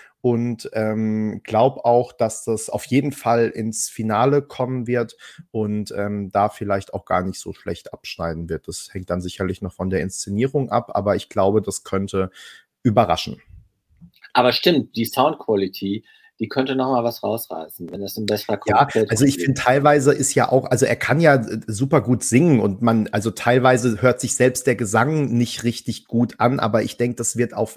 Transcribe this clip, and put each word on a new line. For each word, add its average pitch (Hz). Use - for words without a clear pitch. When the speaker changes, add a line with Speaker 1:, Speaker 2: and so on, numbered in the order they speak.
Speaker 1:
und, 120
ähm, 107
glaub 120
auch, 120
dass -
das 113
auf -
jeden 139
Fall 117
ins 110
Finale 113
kommen 127
wird 120
und, 107
ähm, 101
da 101
vielleicht 101
auch 95
gar 92
nicht 92
so 95
schlecht -
abschneiden 82
wird. 80
Das -
hängt 92
dann 90
sicherlich 92
noch 92
von 95
der 92
Inszenierung 110
ab, 117
aber 101
ich -
glaube, 101
das -
könnte 95
überraschen. 104
Speaker 2:
Aber 123
stimmt, 143
die 113
Sound 120
Quality, 98
die 110
könnte 131
noch 131
mal 123
was 117
rausreißen, 87
wenn 98
das 98
ein 110
besserer 104
Speaker 1:
Ja, 110
Speaker 2:
Qualität 113
Speaker 1:
also 120
ich 135
Speaker 2:
ist. -
Speaker 1:
find 135
teilweise 143
ist -
ja 123
auch, 127
also 127
er 113
kann -
ja, 151
äh, 113
super 135
gut 113
singen 135
und 101
man, 113
also 107
teilweise 123
hört 127
sich -
selbst 127
der 123
Gesang 117
nicht 120
richtig -
gut 117
an, 123
aber 110
ich 107
denk, 120
das -
wird 117
auf, 107